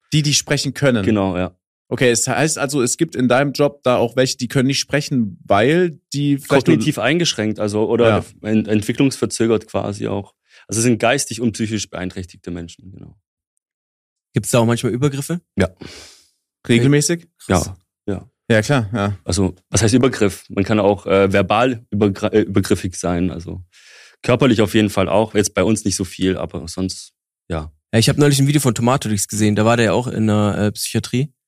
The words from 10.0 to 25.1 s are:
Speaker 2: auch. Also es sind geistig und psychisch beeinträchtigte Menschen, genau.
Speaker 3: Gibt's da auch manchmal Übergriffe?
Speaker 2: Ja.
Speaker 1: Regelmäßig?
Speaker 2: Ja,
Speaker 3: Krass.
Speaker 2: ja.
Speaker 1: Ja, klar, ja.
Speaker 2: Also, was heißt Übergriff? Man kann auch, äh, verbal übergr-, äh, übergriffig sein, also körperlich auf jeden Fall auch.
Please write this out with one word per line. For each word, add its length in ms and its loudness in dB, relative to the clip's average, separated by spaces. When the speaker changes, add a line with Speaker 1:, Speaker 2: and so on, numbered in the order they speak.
Speaker 2:
auch. 260 -8
Also 120 -6
es 40 0
sind 160 2
geistig 420 -2
und 120 -2
psychisch 360 -6
beeinträchtigte 640 -12
Menschen, 400 -14
genau. 260 -20
Speaker 3:
Gibt's 180 -4
da 80 4
auch 60 4
manchmal 280 0
Übergriffe? 480 -4
Speaker 2:
Ja. 120 2
Speaker 1:
Regelmäßig? 600 2
Speaker 2:
Ja, 100 2
Speaker 3:
Krass. 140 -2
Speaker 2:
ja. 220 -8
Speaker 1:
Ja, 120 4
klar, 320 0
ja. 300 -2
Speaker 2:
Also, 320 -2
was 120 -2
heißt 120 2
Übergriff? 560 2
Man 160 -2
kann 140 0
auch, 260 2
äh, 260 4
verbal 600 0
übergr-, 400 0
äh, 80 6
übergriffig 540 -2
sein, 360 -2
also 320 -12
körperlich 380 4
auf 140 0
jeden 140 4
Fall 200 -2
auch. 260 0